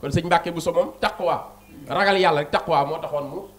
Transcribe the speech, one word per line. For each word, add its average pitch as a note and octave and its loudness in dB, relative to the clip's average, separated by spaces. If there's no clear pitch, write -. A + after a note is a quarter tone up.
Kon C#3+ -6
sëñ E3 2
Mbàkke F3 2
Bousso E3+ -2
moom F#3 2
taqwa, - -2
ragal G3 2
yàlla D#3+ 4
rek, D3+ -4
taqwa D#3 2
moo D#3 -4
taxoon C#3+ -4
mu C#3 -8